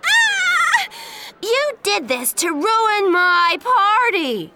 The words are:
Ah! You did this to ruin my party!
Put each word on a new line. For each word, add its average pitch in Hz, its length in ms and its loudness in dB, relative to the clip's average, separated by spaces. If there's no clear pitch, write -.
Ah! 740 840 2
You 539 320 0
did 403 240 -2
this 247 260 -4
to 339 160 -2
ruin 415 600 0
my 349 480 2
party! 403 960 0